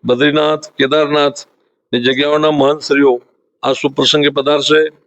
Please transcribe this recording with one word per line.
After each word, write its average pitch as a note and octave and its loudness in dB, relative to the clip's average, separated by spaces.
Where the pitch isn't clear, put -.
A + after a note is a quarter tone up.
બદ્રીનાથ, D3 0
કેદારનાથ C#3+ 0
ની A#2+ -2
જગ્યાઓના D3 0
મહંત D3 0
શ્રીઓ C#3 2
આ C3+ -2
શુભ C3+ -6
પ્રસંગે D3 0
પધારશે. C#3+ 0